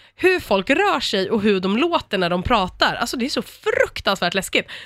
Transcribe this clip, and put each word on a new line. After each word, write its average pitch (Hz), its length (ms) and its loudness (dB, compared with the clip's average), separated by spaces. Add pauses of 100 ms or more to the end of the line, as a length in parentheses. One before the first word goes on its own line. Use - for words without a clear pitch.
(160)
hur 359 240 2
folk 196 300 0
rör 330 300 2
sig 190 300 -2
och 214 120 0
hur 202 180 2
de 190 180 0
låter 320 400 0
när 175 120 0
de 180 140 0
pratar. 202 520 0
Alltså, 240 220 -4
det 233 80 -2
är 294 40 -4
så 262 120 -2
fruktansvärt 381 920 -2
läskigt. - 340 -2 (180)